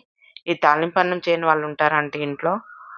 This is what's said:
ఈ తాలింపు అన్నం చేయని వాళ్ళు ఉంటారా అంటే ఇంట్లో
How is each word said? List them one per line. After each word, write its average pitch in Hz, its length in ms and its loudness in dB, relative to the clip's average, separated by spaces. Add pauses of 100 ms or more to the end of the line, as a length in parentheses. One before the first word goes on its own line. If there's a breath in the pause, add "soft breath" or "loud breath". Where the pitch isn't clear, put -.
(440 loud breath)
ఈ 170 120 -2
తాలింపు 160 440 2
అన్నం 180 200 0
చేయని 170 260 -2
వాళ్ళు 156 200 2
ఉంటారా 151 320 0
అంటే 147 220 -2
ఇంట్లో 147 340 -4 (440 loud breath)